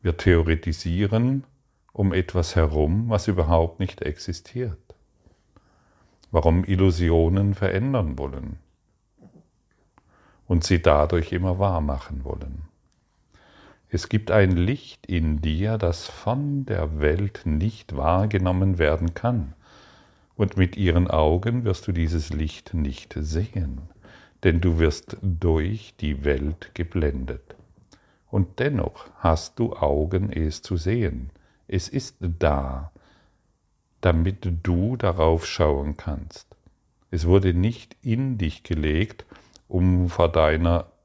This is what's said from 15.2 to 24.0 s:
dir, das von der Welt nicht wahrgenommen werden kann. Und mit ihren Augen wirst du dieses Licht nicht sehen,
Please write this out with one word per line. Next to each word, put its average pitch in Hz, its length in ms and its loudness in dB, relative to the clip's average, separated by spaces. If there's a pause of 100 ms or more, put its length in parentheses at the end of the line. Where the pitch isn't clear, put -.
dir, 90 380 -2
das 87 300 -2
von 139 580 -4
der 80 320 -4
Welt 85 460 0
nicht 80 520 -4
wahrgenommen 92 840 2
werden 80 360 2
kann. 117 400 -2 (800)
Und 101 220 -2
mit 92 200 2
ihren 87 320 4
Augen 90 560 2
wirst 101 220 -2
du 98 60 -4
dieses 80 380 -2
Licht 76 440 -6
nicht 71 420 -6
sehen, 76 680 -4 (600)